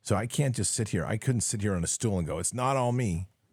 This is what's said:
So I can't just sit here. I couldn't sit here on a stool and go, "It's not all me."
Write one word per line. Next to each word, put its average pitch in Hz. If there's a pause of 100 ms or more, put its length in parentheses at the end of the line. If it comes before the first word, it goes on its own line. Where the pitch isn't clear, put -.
So 104
I 107
can't 135
just 101
sit 110
here. 85
I 107
couldn't 120
sit -
here 101
on 87
a -
stool 104
and 85
go, 78
"It's -
not 127
all 123
me." 95 (240)